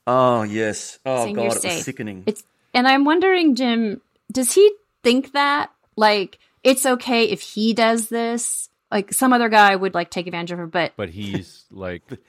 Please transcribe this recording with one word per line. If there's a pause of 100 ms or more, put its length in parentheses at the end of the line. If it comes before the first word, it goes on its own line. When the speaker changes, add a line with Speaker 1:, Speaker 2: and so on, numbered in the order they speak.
Speaker 1:
Oh,
yes.
Oh,
Speaker 2:
Saying
Speaker 1:
God,
Speaker 2:
you're
Speaker 1:
it
was
Speaker 2:
safe.
Speaker 1:
sickening.
Speaker 2:
It's, (300)
and
I'm
wondering,
Jim, (300)
does
he (320)
think
that, (240)
like, (240)
it's
okay
if
he
does
this? (220)
Like,
some
other
guy
would,
like,
take
advantage
of
her,
but
Speaker 3:
But
he's,
Speaker 1:
<laughs>
Speaker 3:
like, (260)